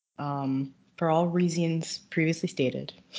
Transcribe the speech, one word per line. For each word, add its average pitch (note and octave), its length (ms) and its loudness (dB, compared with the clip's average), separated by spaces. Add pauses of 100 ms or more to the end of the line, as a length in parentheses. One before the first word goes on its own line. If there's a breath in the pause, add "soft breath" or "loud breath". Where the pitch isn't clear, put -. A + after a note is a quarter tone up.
(180)
um, C#3 560 -2 (240)
for E3 120 2
all E3 180 4
reasons E3 680 0
previously E3 520 0
stated. C3 440 -2 (260 loud breath)